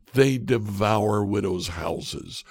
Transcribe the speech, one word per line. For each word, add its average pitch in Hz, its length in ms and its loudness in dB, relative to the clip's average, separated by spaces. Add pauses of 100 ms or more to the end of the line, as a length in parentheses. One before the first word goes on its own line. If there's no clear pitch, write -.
(140)
They 135 260 4
devour 104 840 2
widows' 98 440 -2
houses 80 840 -8